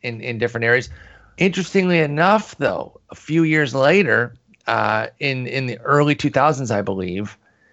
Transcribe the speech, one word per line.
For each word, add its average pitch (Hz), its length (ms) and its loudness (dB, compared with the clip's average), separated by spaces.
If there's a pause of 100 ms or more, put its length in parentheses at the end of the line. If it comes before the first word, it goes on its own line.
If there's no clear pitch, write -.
in, 117 200 -8
in 120 160 -8
different 117 280 -4
areas. 123 240 2 (480)
Interestingly 180 600 0
enough, 165 580 2
though, 98 420 -4 (100)
a - 60 -20
few 160 280 0
years 156 300 0
later, 131 640 2 (320)
uh, 110 400 0 (120)
in, 131 280 -4
in 131 180 -6
the 120 140 -8
early 147 340 2
two 143 160 -2
thousands, 135 400 0
I 104 120 0
believe, 98 560 -6 (360)